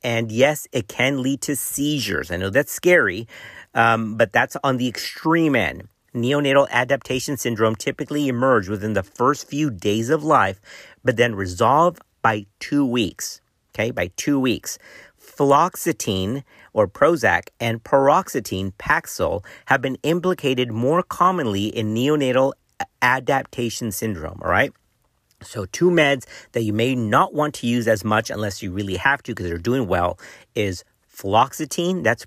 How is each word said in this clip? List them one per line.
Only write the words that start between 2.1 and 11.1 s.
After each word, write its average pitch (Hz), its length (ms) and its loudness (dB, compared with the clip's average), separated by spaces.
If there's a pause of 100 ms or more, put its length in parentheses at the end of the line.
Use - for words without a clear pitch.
I 87 80 -4
know 95 140 -4
that's 135 200 0
scary, 120 560 2 (460)
um, 113 420 2
but 113 160 2
that's 123 320 0
on 135 140 2
the 123 100 -2
extreme 160 680 0
end. 107 320 -2 (260)
Neonatal 139 560 4
adaptation 127 680 -2
syndrome 113 380 0
typically 143 520 -4
emerge 120 420 2
within 107 240 -4
the 98 80 0
first 127 460 0
few 143 240 -2
days 107 400 -2
of 151 120 0
life, 110 380 2 (420)
but 123 140 2